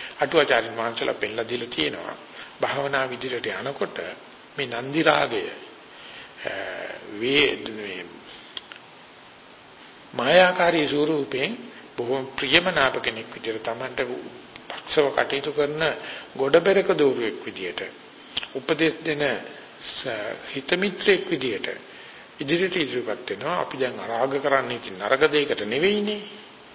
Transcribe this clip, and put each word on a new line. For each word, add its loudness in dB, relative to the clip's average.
අටුවාචාරින් 4
වහන්සේලා -2
පෙන්ලා -2
දීලා -4
තියෙනවා -4
භාවනා 0
විදිහට -6
යනකොට -4
මේ -4
නන්දි -2
රාගය, 4
අ, -4
වේ-, 2
මේ -8
මායාකාරී 6
ස්වරූපයෙන් 2
බොහොම -2
ප්‍රියමනාප 4
කෙනෙක් -4
විදිහට -6
තමන්ට -4
පක්ෂව 2
කටයුතු 0
කරන 0
ගොඩ 4
පෙරක 6
දෝරුවෙක් 2
විදිහට -8
උපදෙස් 2
දෙන -2
ස-, -10
හිත -8
මිත්‍රයෙක් 2
විදිහට -4
ඉදිරියට 0
ඉදිරියපත් -2
වෙනවා. -2
අපි -4
දැන් 0
රාග 0
කරන්නේ 2
ඉතින් -10
නරක 4
දෙයකට 2
නෙවෙයිනේ. 0